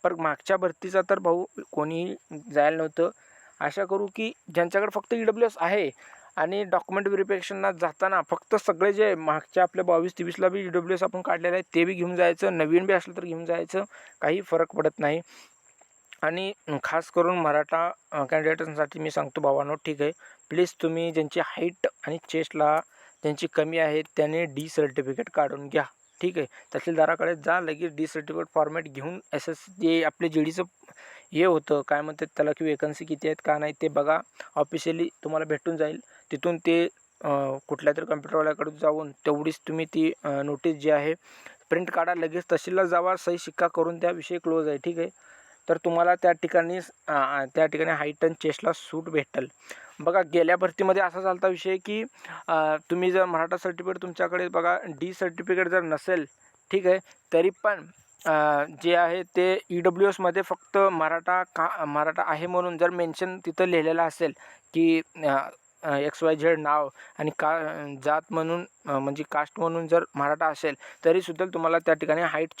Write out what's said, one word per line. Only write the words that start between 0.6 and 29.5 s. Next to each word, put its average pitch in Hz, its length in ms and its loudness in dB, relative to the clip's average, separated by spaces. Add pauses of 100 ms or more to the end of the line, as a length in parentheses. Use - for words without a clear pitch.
तर 196 80 2
भाऊ 180 260 0 (280)
कोणीही 165 420 -4 (380)
जायला 147 240 4
नव्हतं. 160 340 0 (500)
आशा 160 240 -4
करू 196 220 -2
की 220 260 -6 (220)
ज्यांच्याकडे 185 400 0
फक्त 214 200 -4
ईडब्ल्यूएस 226 420 2
आहे 170 340 0 (460)
आणि 185 280 -2
डॉक्युमेंट 190 440 -2
व्हेरिफिकेशनला 196 640 -2
जाताना 175 480 0 (100)
फक्त - 260 -2
सगळे 196 360 2
जे 202 220 2
मागच्या 156 480 0
आपल्या 180 220 0
बावीस 175 340 2
तेवीसला 175 300 0
बी 190 120 -4
ईडब्ल्यूएस 180 420 -2
आपण 185 200 -2
काढलेलं 175 340 0
आहे, - 180 -6
ते 170 100 4
बी 185 100 0
घेऊन 175 220 -4
जायचं, 175 420 2
नवीन 160 280 4
बी 196 60 4
असलं 175 240 -2
तर 180 80 -10
घेऊन 165 220 -8
जायचं, 170 380 -4 (360)
काही 160 200 2
फरक 165 360 -2
पडत 156 220 0
नाही. 151 220 0 (1000)
आणि 180 300 -2 (320)
खास 165 260 -2
करून 175 280 2
मराठा, 160 520 2 (220)
अ, 147 120 -2
कॅन्डिडेटसाठी 156 720 -2
मी 156 120 -4
सांगतो 147 300 -4
भावांनो, 143 340 2
ठीक 147 280 -4
आहे, 147 80 0 (400)
प्लीज 175 220 2 (100)
तुम्ही 165 300 -2
ज्यांची 156 280 -2
हाईट - 480 -2 (180)
आणि 160 120 -6 (100)
चेस्टला 156 520 0 (420)
ज्यांची 151 240 -4
कमी 160 320 -2
आहे, 156 240 2
त्याने 156 420 -2
डी 147 240 -8
सर्टिफिकेट 135 640 -2
काढून 143 340 -2
घ्या, 143 160 0 (360)
ठीक 180 180 -4
आहे. 139 80 -2 (280)
तहसीलदाराकडे 165 600 0
जा, 160 260 0
लगेच 160 360 -6
डी 156 100 -4
सर्टिफिकेट 156 480 -8
फॉर्मॅट 156 300 0
घेऊन 147 360 -12 (120)
एसएस, 156 240 -6 (120)